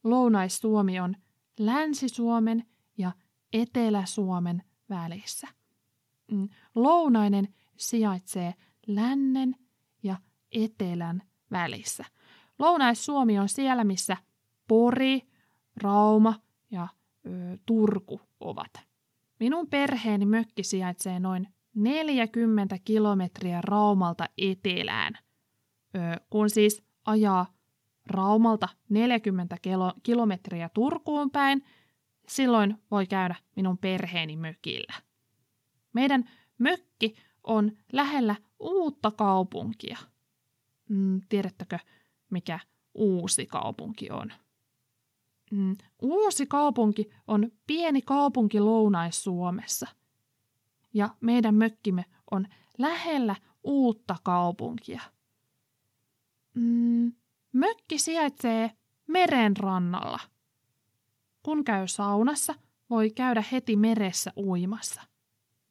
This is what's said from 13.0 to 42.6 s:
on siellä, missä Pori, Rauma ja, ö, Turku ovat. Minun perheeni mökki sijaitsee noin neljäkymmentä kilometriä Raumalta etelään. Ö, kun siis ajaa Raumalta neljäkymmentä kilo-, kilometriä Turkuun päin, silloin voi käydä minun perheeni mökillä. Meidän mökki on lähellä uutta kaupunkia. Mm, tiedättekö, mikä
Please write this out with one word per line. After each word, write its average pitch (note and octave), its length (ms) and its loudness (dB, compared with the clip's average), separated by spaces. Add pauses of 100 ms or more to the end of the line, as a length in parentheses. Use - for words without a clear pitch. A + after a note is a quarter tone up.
on G3 100 0
siellä, C4 360 0
missä F#3+ 320 -2 (520)
Pori, B3 540 4 (540)
Rauma G#3+ 580 6 (360)
ja, F3 180 -8 (380)
ö, F3+ 400 -10
Turku G#3 540 2 (200)
ovat. - 320 -10 (680)
Minun D4 280 -2
perheeni A3+ 580 0
mökki A3 360 0
sijaitsee F#3 580 -4
noin F#3 280 -4 (260)
neljäkymmentä A3+ 1080 0
kilometriä G3 760 0
Raumalta G3 680 2 (100)
etelään. F#3 760 -2 (800)
Ö, G3 40 -6 (320)
kun G#3+ 200 2
siis G#3 320 4 (240)
ajaa G#3 400 2 (600)
Raumalta G#3 640 2 (200)
neljäkymmentä G#3+ 720 0
kilo-, F#3 400 -2
kilometriä F#3+ 720 -2
Turkuun D4 560 -2
päin, C#4 340 2 (640)
silloin A3+ 480 2 (140)
voi G3 160 0
käydä F#3 280 -2 (220)
minun F#3 220 -2
perheeni F3 580 -4
mökillä. - 580 -10 (960)
Meidän C4 320 2 (340)
mökki A#3 560 -2 (300)
on G#3+ 280 2 (200)
lähellä C4 440 0 (220)
uutta E4+ 520 -2
kaupunkia. G3 880 -2 (920)
Mm, F#3+ 400 -2
tiedättekö, F#3 500 -4 (520)
mikä F3 280 -8 (360)